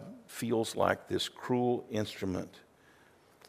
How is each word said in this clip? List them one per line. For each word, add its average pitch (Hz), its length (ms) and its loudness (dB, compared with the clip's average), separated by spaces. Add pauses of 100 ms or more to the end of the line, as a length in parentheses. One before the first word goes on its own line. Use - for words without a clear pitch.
(280)
feels 113 460 0
like 95 340 4
this - 200 0
cruel 123 600 0
instrument, 104 640 -2 (960)